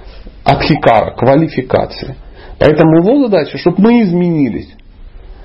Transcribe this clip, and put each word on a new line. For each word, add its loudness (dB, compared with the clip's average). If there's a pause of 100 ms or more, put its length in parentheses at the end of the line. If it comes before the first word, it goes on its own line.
(440)
адхикара, 0
квалификации. -2 (420)
Поэтому 2
его 2
задача, -2
чтоб -2
мы 4
изменились. -2 (720)